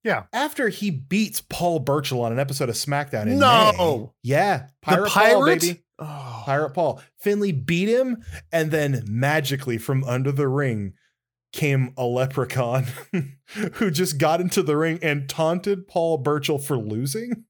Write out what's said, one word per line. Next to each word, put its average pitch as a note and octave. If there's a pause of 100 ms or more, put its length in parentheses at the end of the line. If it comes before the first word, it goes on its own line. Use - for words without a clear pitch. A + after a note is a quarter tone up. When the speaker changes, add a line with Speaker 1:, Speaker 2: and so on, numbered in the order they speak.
Speaker 1:
Yeah. D3
Speaker 2:
After C#4
he G3+
beats F#3
Paul E3+
Burchill C#3
on A2+
an A#2+
episode C3+
of A2+
SmackDown C#3
in C4+
Speaker 1:
No! A3+ (520)
Speaker 2:
May. A#2+
Yeah. E3
Speaker 1:
The - (160)
Speaker 2:
Pirate F3+
Paul, G3 (220)
Speaker 1:
pirate? D#3+
Speaker 2:
baby. F3 (180)
Speaker 1:
Oh. C3+
Speaker 2:
Pirate C#3+
Paul. D3 (160)
Finlay G#3
beat E3+
him, B3 (260)
and D#3+
then C#3+
magically C3+
from C3
under C3
the C#3
ring A#2+ (580)
came C3+
a B2+
leprechaun B2+ (260)
<laughs> F3+
who G3+
just D#3
got D#3+
into F3+
the D3+
ring D#3+
and D3
taunted F3+
Paul E3
Burchill D3
for C#3
losing. C#3